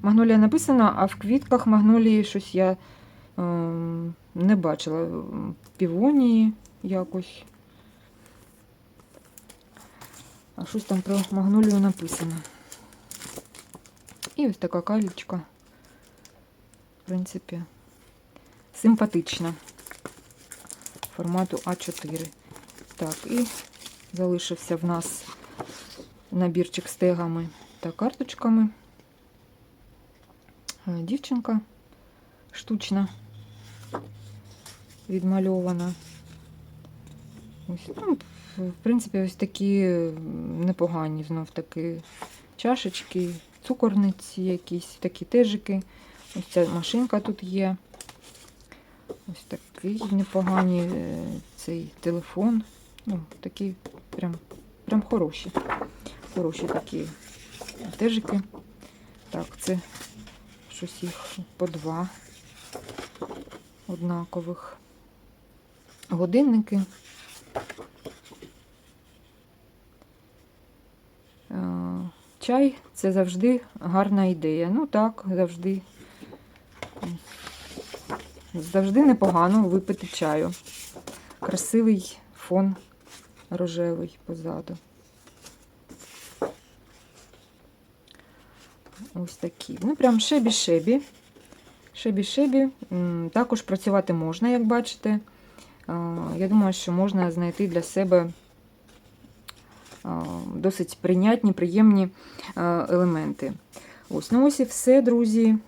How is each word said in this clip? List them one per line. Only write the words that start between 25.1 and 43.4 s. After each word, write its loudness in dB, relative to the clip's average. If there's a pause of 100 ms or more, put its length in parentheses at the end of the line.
набірчик 0
з -14
тегами 0 (320)
та -8
карточками. 2 (2250)
Е, -6 (120)
дівчинка -2 (920)
штучна, -2 (2000)
відмальована. 0 (1800)
Ось, -12
ну, 0 (400)
в -6 (100)
принципі, 0
ось -2
такі 0 (840)
непогані, -2
знов -6
таки, -8 (540)
чашечки, -4 (280)